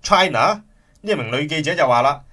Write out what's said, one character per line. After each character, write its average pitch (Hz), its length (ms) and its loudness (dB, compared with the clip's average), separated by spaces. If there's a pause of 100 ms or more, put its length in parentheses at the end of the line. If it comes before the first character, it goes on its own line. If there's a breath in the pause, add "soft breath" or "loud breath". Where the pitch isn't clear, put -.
China？」 190 600 0 (400)
呢 208 100 -6
一 - 20 -2
名 120 160 -6
女 139 160 -4
記 156 160 -6
者 160 120 -6
就 160 120 0
話 120 160 6
啦， 143 200 0 (100)